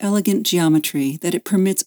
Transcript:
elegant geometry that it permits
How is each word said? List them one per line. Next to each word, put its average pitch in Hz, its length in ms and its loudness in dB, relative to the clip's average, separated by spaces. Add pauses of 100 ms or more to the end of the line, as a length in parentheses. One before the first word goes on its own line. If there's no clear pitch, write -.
elegant 202 460 0
geometry 156 720 0
that 170 160 -4
it - 100 -6
permits 190 420 0